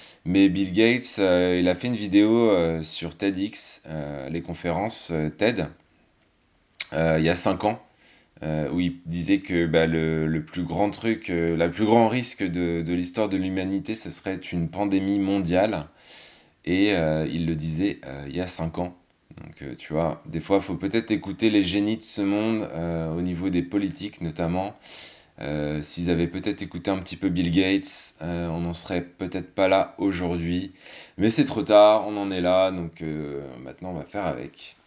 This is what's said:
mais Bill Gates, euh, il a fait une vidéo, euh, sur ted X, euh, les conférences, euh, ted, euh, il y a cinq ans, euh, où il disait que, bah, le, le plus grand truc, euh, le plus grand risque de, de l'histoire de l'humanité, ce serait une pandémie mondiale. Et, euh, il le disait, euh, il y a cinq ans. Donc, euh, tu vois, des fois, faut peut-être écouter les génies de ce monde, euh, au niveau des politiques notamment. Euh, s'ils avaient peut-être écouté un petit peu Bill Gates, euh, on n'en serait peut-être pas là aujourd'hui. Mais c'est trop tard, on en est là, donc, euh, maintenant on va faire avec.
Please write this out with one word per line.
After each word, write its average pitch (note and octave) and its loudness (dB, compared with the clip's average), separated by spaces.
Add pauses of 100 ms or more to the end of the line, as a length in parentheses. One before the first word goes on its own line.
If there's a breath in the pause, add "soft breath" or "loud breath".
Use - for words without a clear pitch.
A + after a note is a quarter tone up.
(240 loud breath)
mais G2 6
Bill F#2 0
Gates, A#2 4
euh, F2+ 4
il F2+ 4
a F2+ 2
fait B2 -4
une B2 -2
vidéo, G#2+ 4
euh, E2 2
sur D#2 -10
ted G2 0
X, - -6
euh, D2 -8
les E2 -4
conférences, E2+ -4
euh, D#2 0
ted, G2+ 0 (1300)
euh, D#2+ 2
il D#2+ 2
y - 4
a E2+ 2
cinq F#2 0
ans, A2+ -2 (600 soft breath)
euh, D#2 -2
où F2 0
il F2 0 (100)
disait E2+ 0
que, E2+ 0
bah, D#2+ 4
le, D#2+ 0
le D#2 0
plus F2+ -6
grand F2 0
truc, A2 -4
euh, E2+ 2
le E2+ 2
plus G#2+ -2
grand A2+ 6
risque A#2+ -2
de, E2+ -2
de E2 -2
l'histoire F2+ -2
de F#2+ 0
l'humanité, F#2+ -2
ce F#2 -10
serait F#2+ -8
une E2+ -4
pandémie G2 0
mondiale. F#2+ 2 (800 loud breath)
Et, G2 4
euh, D#2 2
il E2 -2
le E2 0
disait, D#2+ -2
euh, C#2 -12
il D2 -10
y F2+ -2
a F2+ -4
cinq E2 -6
ans. F2+ -6 (440)
Donc, - -18
euh, C2+ -10
tu - -12
vois, D#2 0
des D#2+ -6
fois, G2 2
faut F#2+ -4
peut-être G2 -2
écouter G2 0
les G#2 6
génies G#2 0
de - -16
ce - -8
monde, G#2 0
euh, E2 -4
au E2+ -2
niveau F2+ -2
des F2 2
politiques G2+ -4
notamment. F2 -4 (640 loud breath)
Euh, D2+ -4
s'ils F2 -6
avaient E2+ 2
peut-être G2+ -6
écouté F2+ -6
un F#2+ 0
petit F2 -8
peu F#2+ -2
Bill F2 0
Gates, F#2+ 0
euh, E2+ -4
on E2 -4
n'en E2+ -4
serait F2 -4
peut-être F2+ -10
pas F#2+ 4
là F#2+ 2
aujourd'hui. F2+ -2 (440 loud breath)
Mais G#2 4
c'est C#3+ 2
trop A2 -2
tard, G#2 8
on G#2+ -4
en G2 -2
est F2+ -2
là, F#2 4
donc, E2+ -8
euh, D2 -6 (160)
maintenant C2 -12
on F2+ -8
va D2 -8
faire G2 -6
avec. - -8 (120)